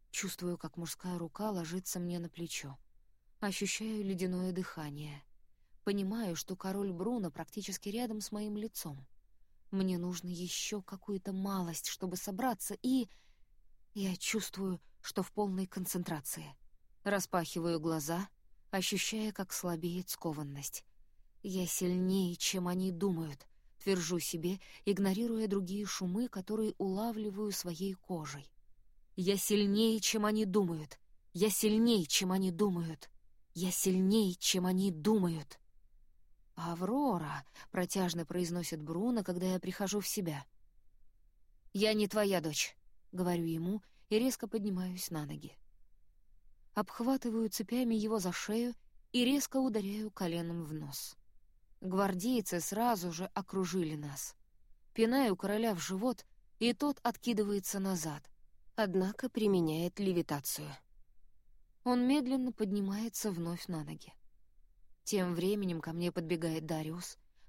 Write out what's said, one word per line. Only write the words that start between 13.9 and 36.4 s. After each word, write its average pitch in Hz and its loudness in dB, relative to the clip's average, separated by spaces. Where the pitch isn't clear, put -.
я 190 -2
чувствую, 190 -2
что - -2
в - -6
полной 190 0
концентрации. 170 -4
Распахиваю 170 0
глаза, 160 0
ощущая, 208 0
как 196 -6
слабеет 175 -2
скованность. 143 -6
«Я 185 0
сильнее, 180 2
чем 185 -2
они 185 0
думают», — 165 -2
твержу 180 2
себе, 175 -2
игнорируя 202 2
другие 196 0
шумы, 190 -2
которые 214 -2
улавливаю 208 -2
своей 180 -4
кожей. 151 -8
«Я 190 4
сильнее, 208 4
чем 214 2
они 214 4
думают! 175 2
Я 196 4
сильнее, 214 6
чем 185 2
они 190 4
думают! 170 0
Я 180 0
сильнее, 190 4
чем - 2
они 185 4
думают!» 170 2